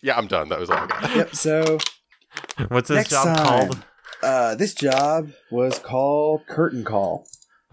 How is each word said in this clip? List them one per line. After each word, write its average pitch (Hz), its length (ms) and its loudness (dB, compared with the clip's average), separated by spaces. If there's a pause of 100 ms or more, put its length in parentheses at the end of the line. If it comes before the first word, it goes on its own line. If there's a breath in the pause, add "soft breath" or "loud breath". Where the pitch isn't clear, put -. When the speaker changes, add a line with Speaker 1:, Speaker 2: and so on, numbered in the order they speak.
Speaker 1:
Yeah, 131 140 0
I'm 113 100 -2
done. 82 220 -2
That - 120 -4
was 104 100 -6
all - 80 0
I - 80 -4
got. 247 300 -4
Speaker 2:
Yep, - 180 0
so 160 440 2 (440)
Speaker 3:
<laughs> - 460 -10
What's 123 200 0
this 147 80 2
Speaker 2:
next 214 140 0
Speaker 3:
job 160 260 4
Speaker 2:
time, 151 100 2 (220)
Speaker 3:
called? - 160 -8 (380)
Speaker 2:
uh, 123 320 2
this 196 200 -2
job 147 560 0 (200)
was 127 280 0
called 147 680 0
Curtain 131 360 -2
Call. 98 420 0 (460 loud breath)